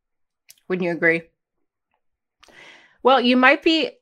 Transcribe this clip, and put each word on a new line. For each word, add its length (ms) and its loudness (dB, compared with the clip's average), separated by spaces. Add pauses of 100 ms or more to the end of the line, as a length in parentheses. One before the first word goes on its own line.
(680)
Wouldn't 160 -6
you 80 -4
agree? 300 -2 (1800)
Well, 180 2
you 160 0
might 260 2
be 280 -2 (120)